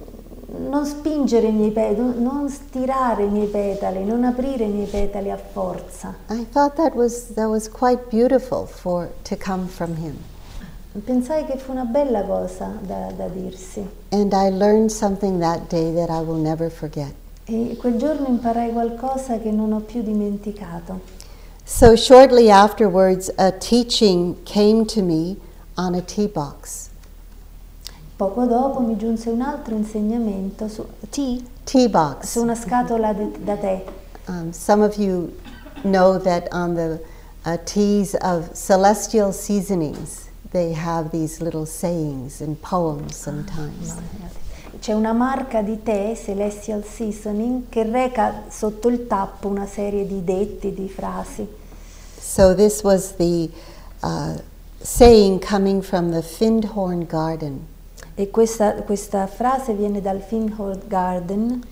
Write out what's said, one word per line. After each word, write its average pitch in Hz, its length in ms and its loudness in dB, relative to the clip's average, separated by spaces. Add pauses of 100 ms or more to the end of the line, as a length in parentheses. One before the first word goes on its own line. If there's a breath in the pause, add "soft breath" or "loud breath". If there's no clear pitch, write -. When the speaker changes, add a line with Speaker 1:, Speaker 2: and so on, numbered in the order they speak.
(680)
Speaker 1:
non 285 160 0
spingere 285 600 0
i 220 60 2
miei 214 180 2
petali, 214 260 0
non, 240 260 0
non 285 280 -2
stirare 254 760 -2
i 202 60 0
miei 208 180 0
petali, 196 560 -2
non 233 180 0
aprire 247 420 0
i 208 60 -2
miei 202 160 -2
petali 196 440 -2
a 196 80 -6
forza." - 760 -8 (140)
Speaker 2:
I 226 240 -6
thought 285 240 2
that 311 180 2
was, 233 400 0
that 220 140 -2
was 220 220 -2
quite 247 400 0
beautiful 240 560 2
for, 175 420 -4 (140)
to - 140 -6
come 185 300 -4
from 170 300 -6
him. 156 220 -8 (840 loud breath)
Speaker 1:
Pensai 254 400 0
che 262 140 -4
fu - 140 -10
una 254 100 -4
bella 240 400 2
cosa 190 480 -4 (100)
da, 190 360 -8
da 190 100 -6
dirsi. 185 580 -10 (260)
Speaker 2:
And 202 220 2
I 196 160 4
learned 214 420 4
something 196 500 0
that 165 280 -2
day 165 240 0
that 170 160 0
I 165 160 -2
will 160 160 -2
never 160 300 0
forget. 147 420 -8 (340)
Speaker 1:
E 233 340 -4
quel 247 160 0
giorno 277 320 0
imparai 233 440 0
qualcosa 233 680 -2
che 220 100 -2
non 214 220 0
ho 214 80 0
più 226 220 -6
dimenticato. 202 1000 -6 (640 loud breath)
Speaker 2:
So 233 320 8
shortly 247 520 10
afterwards, 190 880 6
a 190 120 6
teaching 190 960 2
came 214 400 4
to 214 180 -2
me 170 340 0 (400 soft breath)
on 180 200 -2
a 180 40 0
tea 202 280 -2
box. - 640 -8 (1200 loud breath)
Speaker 1:
Poco 240 320 0
dopo 262 320 2
mi 226 180 0
giunse 226 340 -2
un 226 100 0
altro 285 340 -4
insegnamento 214 920 -2
su 214 180 -12 (240)
tea? 254 300 -2 (240)
Speaker 2:
Tea 254 240 6
box. 160 420 0
Speaker 1:
Su 233 100 -2
una 233 140 2
scatola 233 580 0
de-, 208 200 -4 (100)
da 202 140 -2
tè. 190 260 -4 (460)
Speaker 2:
Um, 170 240 -6
some 208 320 2
of 208 120 2
you 185 360 0 (500)
know 190 380 6
that 175 320 0
on 175 240 -2
the, 160 240 -2 (440 loud breath)
uh, 170 200 -2
teas 208 560 0
of 175 340 0
Celestial 202 800 4
Seasonings, 180 960 -4 (240)
they 170 200 0
have 165 380 -2
these 160 320 -4
little 160 240 -4
sayings 151 760 -4
and 147 200 -6
poems 151 560 -4
sometimes. 151 760 -8
Speaker 1:
Ah, 165 40 -10
no, 165 60 -12 (200)
no. 175 220 -10 (360 loud breath)
C'è - 140 -4
una 220 200 2
marca 254 500 0
di 214 200 -6
tè, 214 320 -2
Celestial 208 680 -6
Seasoning, 220 840 -4
che 226 140 -2
reca 220 680 -2
sotto 214 380 -2
il 240 200 -2
tappo 196 400 -4
una 202 180 -4
serie 202 400 -4
di 190 160 -6
detti, 190 500 -2
di 190 160 -8
frasi. 190 600 -8 (720 loud breath)
Speaker 2:
So 190 340 6
this 208 300 4
was 190 320 2
the, 170 340 0 (520 loud breath)
uh, 147 360 -4 (420)
saying 208 600 8
coming 196 420 0
from 175 300 0
the 165 100 0
Findhorn 196 840 0
Garden. 156 600 -4 (480 loud breath)
Speaker 1:
E 196 160 -4
questa, 220 440 2 (100)
questa 196 420 -2
frase 254 460 -2
viene 202 280 -2
dal 196 200 -4
Findhorn 208 680 -4
Garden. 196 840 -2